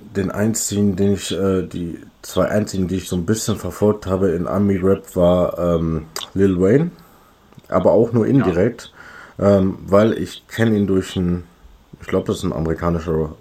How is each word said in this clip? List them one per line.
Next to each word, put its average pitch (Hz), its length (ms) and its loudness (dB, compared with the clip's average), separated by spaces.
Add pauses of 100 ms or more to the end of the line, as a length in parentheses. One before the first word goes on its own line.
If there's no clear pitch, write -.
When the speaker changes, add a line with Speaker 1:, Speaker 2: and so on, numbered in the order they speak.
(140)
Speaker 1:
den 98 160 -2
einzigen, 104 680 -2
den 101 180 2
ich, 95 180 -6
äh, 95 300 0
die 85 360 -8 (240)
zwei - 260 -2
einzigen, 98 400 -2
die 92 80 -4
ich 90 120 -8
so 92 80 -4
ein 87 100 -2
bisschen 110 300 -2
verfolgt 101 500 -2
habe 95 240 0
in 87 160 -2
Ami-Rap, 95 680 0
war, 87 420 2
ähm, 82 480 0 (280)
Lil 95 260 2
Wayne. 139 300 2 (800)
Aber - 240 2
auch 233 200 4
nur 113 140 2
Speaker 2:
Ja. 113 40 0
Speaker 1:
indirekt, 104 640 0 (460)
ähm, 95 480 2
weil 101 280 4
ich - 340 -8
kenn 113 260 0
ihn 104 120 2
durch 95 300 -2
einen, 87 280 -2 (560)
ich - 80 -18
glaub, - 180 -2
das 101 120 -2
ist - 60 -8
ein 90 80 -2
amerikanischer 80 880 -2